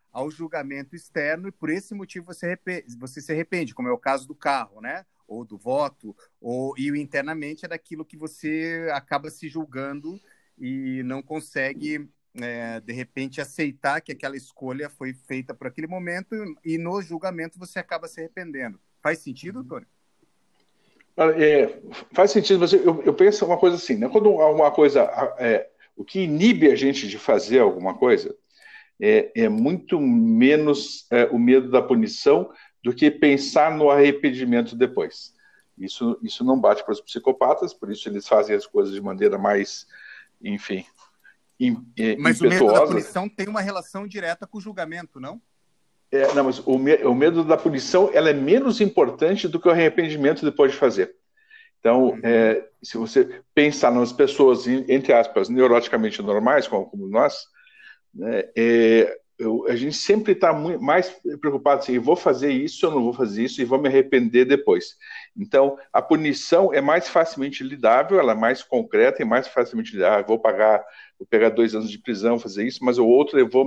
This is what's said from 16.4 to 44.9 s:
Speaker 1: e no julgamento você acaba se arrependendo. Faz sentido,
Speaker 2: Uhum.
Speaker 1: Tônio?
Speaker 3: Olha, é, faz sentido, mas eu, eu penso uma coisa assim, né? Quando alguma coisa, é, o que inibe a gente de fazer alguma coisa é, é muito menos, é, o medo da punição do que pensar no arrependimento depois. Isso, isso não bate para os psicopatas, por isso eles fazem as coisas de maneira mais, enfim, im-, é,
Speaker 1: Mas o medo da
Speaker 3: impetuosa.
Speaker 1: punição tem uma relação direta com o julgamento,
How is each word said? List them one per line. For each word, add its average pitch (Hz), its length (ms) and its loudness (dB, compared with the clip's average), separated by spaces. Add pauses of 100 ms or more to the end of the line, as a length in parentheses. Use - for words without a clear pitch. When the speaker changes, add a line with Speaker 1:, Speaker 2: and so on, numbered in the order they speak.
Speaker 1:
e 165 140 -6
no 175 240 -6
julgamento 165 560 -10
você 180 220 -14
acaba 170 260 -10
se 165 140 -18
arrependendo. 143 580 -12 (240)
Faz 156 160 -2
sentido, 160 400 -16
Speaker 2:
Uhum. 165 60 -14
Speaker 1:
Tônio? 123 240 -16 (1300)
Speaker 3:
Olha, 160 280 2
é, 143 360 2 (320)
faz 190 180 4
sentido, 196 300 2
mas 175 120 2
eu, 165 300 4
eu 151 100 2
penso 202 320 4
uma 170 140 0
coisa 175 180 4
assim, 135 200 -4
né? 117 120 -2
Quando 208 200 4 (120)
alguma 151 300 4
coisa, 139 320 4 (360)
é, 113 300 0 (280)
o 104 80 -14
que - 160 -8
inibe 165 500 4
a 120 60 6
gente 135 320 -2
de 98 100 -12
fazer 117 400 2
alguma 92 360 2
coisa 104 420 0 (640)
é, 104 340 2
é 113 140 2
muito 147 520 -2
menos, 127 1080 2
é, 120 140 4
o 117 140 -2
medo 127 320 4
da 127 120 4
punição 135 680 0 (320)
do - 120 -2
que 147 160 4
pensar 151 640 2
no 151 140 4
arrependimento 127 840 2
depois. - 580 -4 (420)
Isso, 117 460 -6
isso 113 220 -8
não 131 160 2
bate 107 240 2
para - 80 -4
os - 80 -8
psicopatas, - 720 -2
por 101 160 -12
isso 107 180 -12
eles 101 200 -10
fazem 107 260 2
as 101 120 -2
coisas 98 280 -2
de 101 60 -10
maneira 98 380 -2
mais, 101 480 -2 (540)
enfim, 101 440 -8 (760)
im-, 123 260 -2 (140)
é, 110 180 0
Speaker 1:
Mas 143 240 -2
o - 40 2
medo 180 160 4
da 127 40 4
Speaker 3:
impetuosa. 107 220 6
Speaker 1:
punição 185 420 -4
tem 196 200 -10
uma 214 120 -6
relação 196 460 -8
direta 185 400 -10
com 214 120 -16
o - 20 -14
julgamento, 170 580 -14